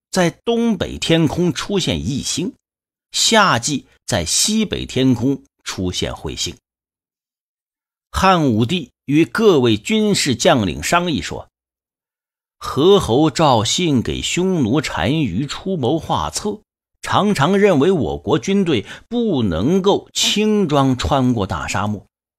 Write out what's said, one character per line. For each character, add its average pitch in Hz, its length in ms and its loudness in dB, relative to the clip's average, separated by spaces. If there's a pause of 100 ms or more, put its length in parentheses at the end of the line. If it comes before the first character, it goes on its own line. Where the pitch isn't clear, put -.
(100)
在 175 200 0
东 233 480 -2
北 67 200 -6
天 165 280 2
空 170 260 0
出 - 260 -4
现 110 200 -2 (100)
异 139 140 -4
星， - 320 -6 (560)
夏 190 480 2
季 139 280 -6 (200)
在 90 180 -2
西 214 400 -2
北 64 220 -6
天 131 280 2
空 131 280 -2 (220)
出 92 260 -4
现 67 220 -6
彗 69 240 -10
星。 - 200 -8 (1500)
汉 175 400 2
武 110 140 2
帝 165 280 -4 (120)
与 151 200 2
各 196 340 4
位 120 180 4
军 214 380 0
事 127 220 0
将 135 300 2
领 71 160 -6
商 175 280 0
议 117 100 -2
说 - 280 -10 (1120)
：“何 180 420 4
侯 143 300 2
赵 127 340 2
信 156 360 0
给 67 220 -4
匈 180 400 -2
奴 123 180 0
单 131 420 -2
于 110 220 -2
出 190 320 -6
谋 151 220 -2
划 151 320 -4
策， 208 300 -8 (420)
常 190 320 0
常 175 240 2
认 190 220 4
为 165 100 4
我 90 280 0
国 117 200 0
军 196 260 0
队 139 220 0 (220)
不 220 340 -2
能 110 400 0
够 185 300 0
轻 208 560 0
装 135 280 2
穿 127 380 0
过 101 120 -2
大 78 200 -6
沙 101 200 -4
漠， 104 200 -6 (320)